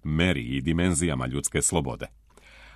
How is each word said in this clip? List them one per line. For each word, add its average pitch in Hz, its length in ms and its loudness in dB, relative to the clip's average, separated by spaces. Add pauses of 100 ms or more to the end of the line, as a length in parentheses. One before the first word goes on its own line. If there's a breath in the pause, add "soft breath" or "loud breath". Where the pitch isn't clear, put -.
meri 78 400 2
i 65 180 -4
dimenzijama 80 640 2
ljudske 69 340 -2
slobode. 65 460 0 (680 loud breath)